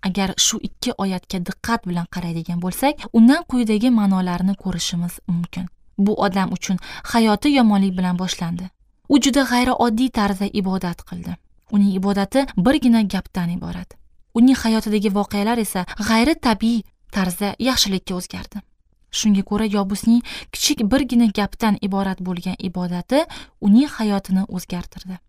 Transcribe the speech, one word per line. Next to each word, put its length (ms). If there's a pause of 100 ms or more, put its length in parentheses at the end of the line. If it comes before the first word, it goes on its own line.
Agar 340
shu 260
ikki 300
oyatga 540
diqqat 420
bilan 260
qaraydigan 460
bo'lsak, 340 (180)
undan 380
quyidagi 400
ma'nolarni 640
ko'rishimiz 600 (120)
mumkin. 400 (320)
Bu 160
odam 380
uchun 260 (240)
hayoti 460
yomonlik 500
bilan 200
boshlandi. 520 (380)
U 100
juda 320
g'ayrioddiy 600
tarzda 360 (140)
ibodat 380 (100)
qildi. 240 (380)
Uning 240
ibodati 520 (100)
birgina 460
gapdan 480
iborat. 380 (460)
Uning 220
hayotidagi 580
voqealar 440
esa 260 (240)
g'ayritabiiy 720 (300)
tarzda 460
yaxshilikka 560
o'zgardi. 480 (500)
Shunga 300
ko'ra, 220
Yobusning 580 (300)
kichik 260 (140)
birgina 340
gapdan 540
iborat 400
bo'lgan 380
ibodati 680 (360)
uning 280
hayotini 600
o'zgartirdi. 720 (100)